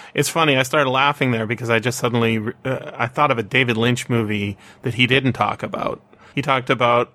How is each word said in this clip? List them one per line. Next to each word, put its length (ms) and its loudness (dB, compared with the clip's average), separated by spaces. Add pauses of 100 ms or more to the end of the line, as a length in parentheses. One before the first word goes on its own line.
(140)
It's 140 0
funny. 280 2
I 80 4
started 260 2
laughing 400 2
there 160 0
because 240 -4
I 80 4
just 200 -2
suddenly, 400 2 (260)
uh, 300 -6
I 120 -2
thought 240 0
of 80 0
a 40 -2
David 340 0
Lynch 320 0
movie 500 -2 (240)
that 120 -4
he 120 2
didn't 280 2
talk 280 -2
about. 400 -6 (320)
He 80 -4
talked 280 0
about 440 2